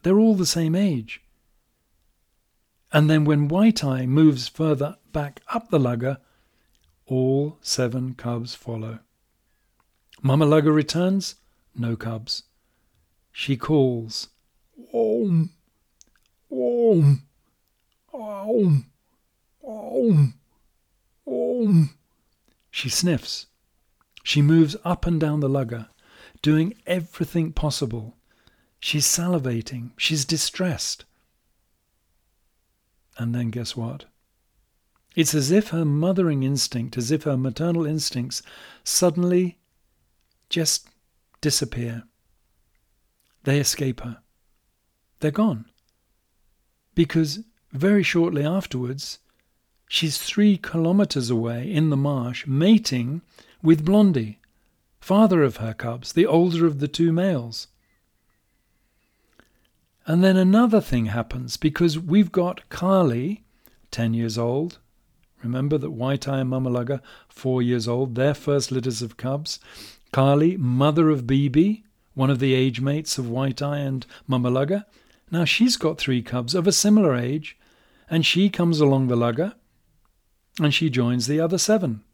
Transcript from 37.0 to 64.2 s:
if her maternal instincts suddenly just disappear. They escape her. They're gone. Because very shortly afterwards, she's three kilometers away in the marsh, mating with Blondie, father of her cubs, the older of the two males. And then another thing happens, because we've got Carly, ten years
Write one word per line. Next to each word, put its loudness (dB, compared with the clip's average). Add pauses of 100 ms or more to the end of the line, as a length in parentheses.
if -2
her -2
maternal -2
instincts -6 (420)
suddenly 0 (920)
just -2 (540)
disappear. -4 (1400)
They 0
escape -4
her. -12 (1000)
They're -2
gone. -2 (1300)
Because 0 (320)
very 2
shortly 0
afterwards, -6 (680)
she's -4
three 2
kilometers 0
away -4
in 2
the 0
marsh, -4
mating 2 (400)
with 4
Blondie, 2 (600)
father 4
of 0
her -6
cubs, -10
the 4
older 2
of 0
the -2
two 0
males. -2 (2500)
And 2
then 6
another 4
thing -2
happens, -6
because 0
we've 2
got -4
Carly, 0 (480)
ten -2
years -2